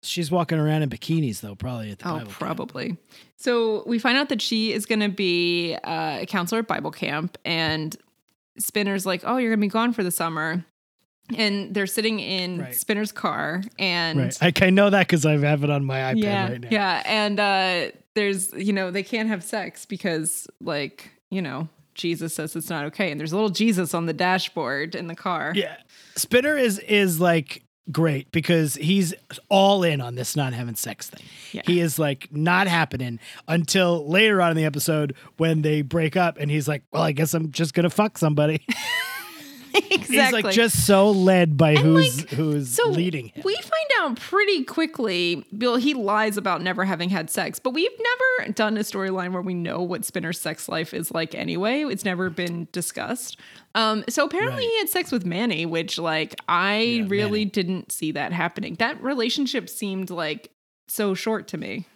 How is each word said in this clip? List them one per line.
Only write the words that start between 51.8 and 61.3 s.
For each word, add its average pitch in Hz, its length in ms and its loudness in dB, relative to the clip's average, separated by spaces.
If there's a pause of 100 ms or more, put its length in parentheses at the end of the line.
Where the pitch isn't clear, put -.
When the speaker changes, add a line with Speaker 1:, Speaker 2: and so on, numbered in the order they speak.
Speaker 2:
It's 247 220 -6
never 185 260 -2
been 170 400 -6
discussed. - 640 -8 (380)
Um, 220 340 2
so - 160 0
apparently 466 380 -2
Speaker 1:
Right. 466 80 -2
Speaker 2:
he 453 80 0
had 415 100 -2
sex - 220 -2
with 208 140 -2
Manny, 175 420 -2
which, 165 320 -4
like, 160 340 0 (160)
I 190 300 2
Speaker 1:
Yeah, 233 280 0
Speaker 2:
really 208 340 0
Speaker 1:
Manny. 214 40 0
Speaker 2:
didn't 185 460 -2
see 156 220 -4
that 143 200 -4
happening. 170 420 -4
That 233 280 -2
relationship 254 640 -2
seemed, 190 400 -6
like, 160 400 -6 (380)
so 202 260 -2
short 214 360 -4